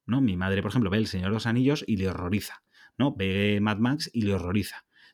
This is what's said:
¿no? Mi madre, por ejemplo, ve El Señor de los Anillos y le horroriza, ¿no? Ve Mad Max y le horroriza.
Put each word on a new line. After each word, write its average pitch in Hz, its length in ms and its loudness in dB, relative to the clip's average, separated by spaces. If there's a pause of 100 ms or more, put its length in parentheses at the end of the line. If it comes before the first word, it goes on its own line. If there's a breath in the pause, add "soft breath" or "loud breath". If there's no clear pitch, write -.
¿no? 123 140 2
Mi 104 160 2
madre, 95 260 0
por 107 80 -2
ejemplo, 110 200 2
ve 104 80 2
El 110 100 2
Señor 92 200 -2
de 107 60 0
los 110 120 -4
Anillos 127 400 2
y 110 100 0
le 95 120 0
horroriza, 92 540 -4 (340 soft breath)
¿no? 135 180 0
Ve 101 460 2
Mad 107 180 0
Max 131 340 -2
y 117 100 -2
le 98 120 2
horroriza. 92 500 -2 (300 soft breath)